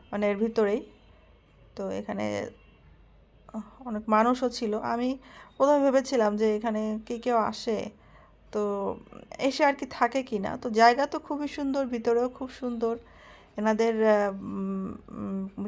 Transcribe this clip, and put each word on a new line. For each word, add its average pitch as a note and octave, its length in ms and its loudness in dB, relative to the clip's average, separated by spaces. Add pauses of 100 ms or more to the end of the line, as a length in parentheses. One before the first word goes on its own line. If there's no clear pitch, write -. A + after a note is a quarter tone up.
(120)
মানে G#3 160 0
এর G3+ 100 0
ভিতরেই। A3+ 440 0 (960)
তো G3 140 -8
এখানে G#2+ 360 -6 (1500)
অনেক G#3+ 300 -8
মানুষও A#3+ 400 4
ছিল। G#3+ 300 -4
আমি A#3+ 380 -2 (400)
প্রথমে C#4+ 280 6
ভেবেছিলাম B3+ 520 4
যে G#3+ 180 2
এখানে G#3+ 500 -2
কি A#3+ 140 -8
কেউ A#3+ 180 0
আসে, G#3+ 520 -2 (600)
তো G#3+ 100 -2 (760)
এসে C4+ 260 2
আর C#4 80 4
কি C#4+ 120 -8
থাকে B3+ 380 0
কি A3+ 160 -4
না। G#3 180 -4
তো B3 120 -6
জায়গা A#3 360 6
তো D4+ 140 -4
খুবই D4 280 -6
সুন্দর, C#4 380 -2
ভিতরেও A#3+ 440 0
খুব B3+ 200 -10
সুন্দর। A#3 480 -4 (600)
এনাদের, A3 360 2 (140)
আহ, G#3 240 4
উম, G3 680 -6 (120)
উম, G3 580 -8